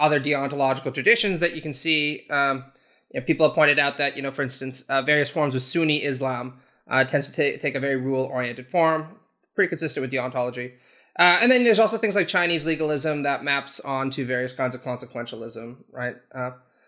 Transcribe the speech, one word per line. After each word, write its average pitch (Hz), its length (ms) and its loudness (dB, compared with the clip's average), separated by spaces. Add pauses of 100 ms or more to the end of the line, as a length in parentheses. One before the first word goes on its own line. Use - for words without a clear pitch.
other 147 200 4
deontological 139 720 0
traditions 196 480 2
that 170 140 0
you 156 80 -10
can 151 120 -6
see. 151 560 -2
Um, 139 340 0 (480)
you 135 80 -4
know, - 60 -8
people 156 200 4
have 147 80 0
pointed 147 240 6
out 143 200 0
that, 139 180 0
you 143 60 -6
know, 135 100 -4
for 143 100 -4
instance, 131 460 -6
uh, 135 140 2
various 147 280 2
forms 143 240 0
of 127 80 0
Sunni 156 400 0
Islam, 127 580 -4 (300)
uh, 131 140 4
tends 139 260 0
to 143 220 0
ta-, - 80 -10
take 135 140 -4
a 135 60 -4
very 139 160 0
rule-oriented 127 720 -2
form, 160 480 2 (380)
pretty 190 140 2
consistent 160 340 -4
with 131 100 -4
deontology. 123 600 -4 (460)
Uh, 175 220 8
and 240 100 6
then 247 140 4
there's 220 140 6
also 226 200 4
things 202 160 -2
like 190 140 2
Chinese 170 360 0
legalism 151 600 -2
that 139 200 -2
maps 139 360 -2
onto 135 440 -4
various 127 280 -2
kinds 127 220 -2
of 123 80 -14
consequentialism, 117 960 -10 (160)
right? 123 240 -6 (180)
Uh, 127 160 -6 (380)